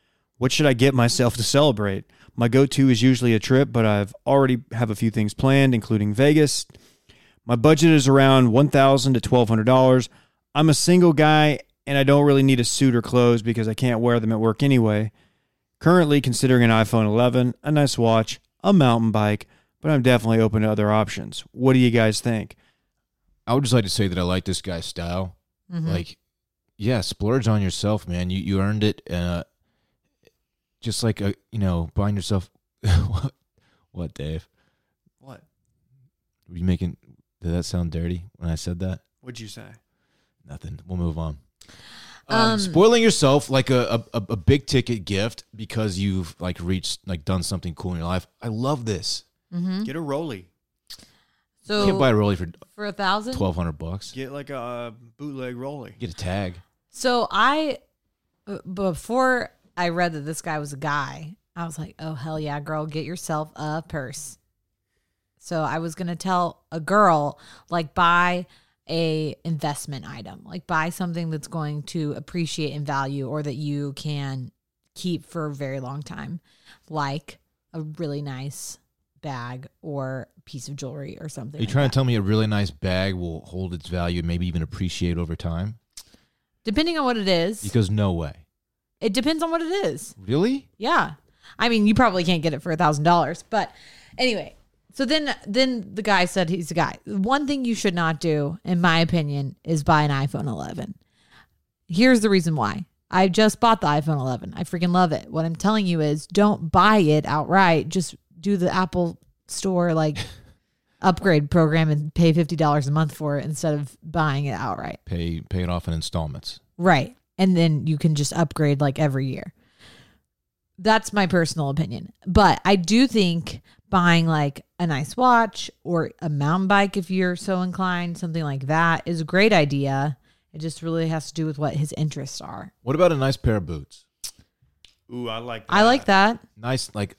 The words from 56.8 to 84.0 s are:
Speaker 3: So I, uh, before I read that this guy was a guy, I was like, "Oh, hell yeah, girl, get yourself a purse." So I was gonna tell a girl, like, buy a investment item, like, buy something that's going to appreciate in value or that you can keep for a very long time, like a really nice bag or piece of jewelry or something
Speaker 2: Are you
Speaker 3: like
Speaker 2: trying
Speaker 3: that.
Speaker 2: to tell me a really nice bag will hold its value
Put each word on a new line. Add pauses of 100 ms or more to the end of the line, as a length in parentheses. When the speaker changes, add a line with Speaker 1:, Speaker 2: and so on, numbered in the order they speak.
Speaker 3:
So
I, (680)
uh,
before (260)
I
read
that
this
guy
was
a
guy, (200)
I
was
like,
"Oh,
hell
yeah,
girl,
get
yourself
a
purse." (1000)
So
I
was
gonna
tell (100)
a
girl, (300)
like,
buy (420)
a (100)
investment
item,
like,
buy
something
that's
going
to
appreciate
in
value
or
that
you
can (440)
keep
for
a
very
long
time, (480)
like (360)
a
really
nice (420)
bag (160)
or (160)
piece
of
jewelry
or
something
Speaker 2:
Are
you
Speaker 3:
like
Speaker 2:
trying
Speaker 3:
that.
Speaker 2:
to
tell
me
a
really
nice
bag
will
hold
its
value